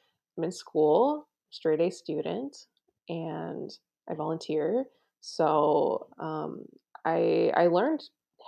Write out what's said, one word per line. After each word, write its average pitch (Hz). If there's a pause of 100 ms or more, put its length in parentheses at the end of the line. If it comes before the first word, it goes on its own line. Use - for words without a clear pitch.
(360)
I'm 165
in 180
school, 190 (220)
straight 156
A 175
student, 175 (520)
and 165 (380)
I 165
volunteer. 160 (360)
So, 151 (100)
um, 156 (400)
I, 165
I 170
learned 220 (460)